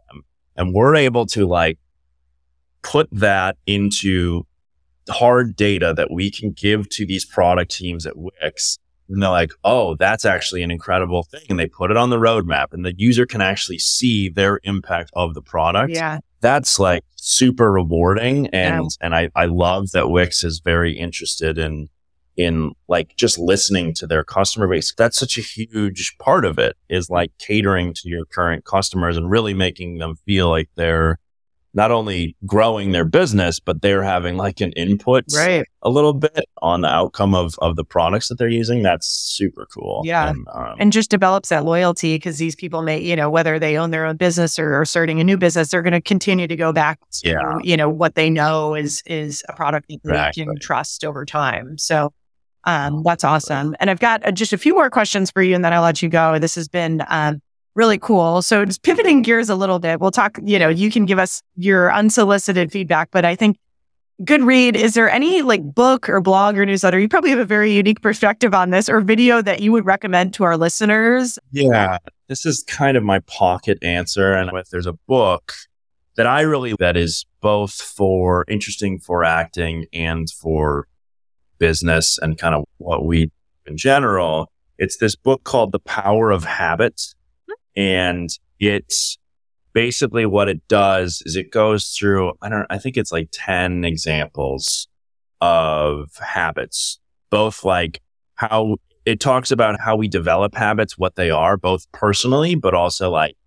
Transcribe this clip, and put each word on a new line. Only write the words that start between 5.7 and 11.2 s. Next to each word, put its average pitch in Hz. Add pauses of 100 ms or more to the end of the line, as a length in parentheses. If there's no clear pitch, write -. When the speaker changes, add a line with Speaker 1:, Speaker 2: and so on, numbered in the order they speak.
Speaker 1:
that 82
we 92
can 101
give 104
to 107
these 95
product 90
teams 87
at -
Wix, 80 (320)
and 98
they're 95
like, 85 (100)
"Oh, 101
that's 95
actually 90
an 85
incredible 87